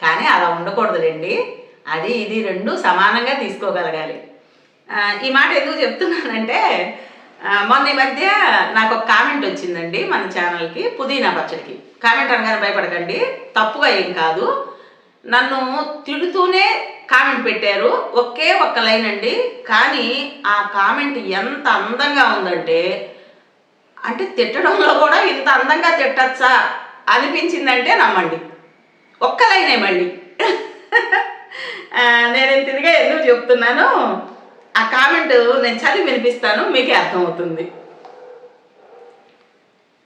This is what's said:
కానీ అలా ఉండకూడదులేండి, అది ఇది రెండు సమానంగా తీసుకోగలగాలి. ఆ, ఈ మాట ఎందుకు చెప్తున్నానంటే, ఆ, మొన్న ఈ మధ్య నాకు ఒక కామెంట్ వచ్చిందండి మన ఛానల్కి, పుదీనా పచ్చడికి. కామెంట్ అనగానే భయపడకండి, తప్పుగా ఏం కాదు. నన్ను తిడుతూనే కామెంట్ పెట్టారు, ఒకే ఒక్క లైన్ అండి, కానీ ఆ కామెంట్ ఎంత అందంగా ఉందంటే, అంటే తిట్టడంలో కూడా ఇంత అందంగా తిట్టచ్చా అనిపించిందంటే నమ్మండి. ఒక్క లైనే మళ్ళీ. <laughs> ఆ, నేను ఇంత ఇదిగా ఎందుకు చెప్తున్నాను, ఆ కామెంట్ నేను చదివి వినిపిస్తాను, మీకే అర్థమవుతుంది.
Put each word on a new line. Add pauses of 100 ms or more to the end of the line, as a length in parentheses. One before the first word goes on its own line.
కానీ
అలా
ఉండకూడదులేండి, (320)
అది
ఇది
రెండు
సమానంగా
తీసుకోగలగాలి. (640)
ఆ,
ఈ
మాట
ఎందుకు
చెప్తున్నానంటే, (880)
ఆ,
మొన్న
ఈ
మధ్య (460)
నాకు
ఒక
కామెంట్
వచ్చిందండి
మన
ఛానల్కి,
పుదీనా
పచ్చడికి. (240)
కామెంట్
అనగానే
భయపడకండి, (340)
తప్పుగా
ఏం
కాదు. (540)
నన్ను (200)
తిడుతూనే (220)
కామెంట్
పెట్టారు, (280)
ఒకే
ఒక్క
లైన్
అండి, (140)
కానీ
ఆ
కామెంట్
ఎంత
అందంగా
ఉందంటే, (960)
అంటే
తిట్టడంలో
కూడా
ఇంత
అందంగా
తిట్టచ్చా (280)
అనిపించిందంటే
నమ్మండి. (840)
ఒక్క
లైనే
మళ్ళీ. (220)
<laughs> (1400)
ఆ,
నేను
ఇంత
ఇదిగా
ఎందుకు
చెప్తున్నాను, (960)
ఆ
కామెంట్
నేను
చదివి
వినిపిస్తాను,
మీకే
అర్థమవుతుంది. (2250)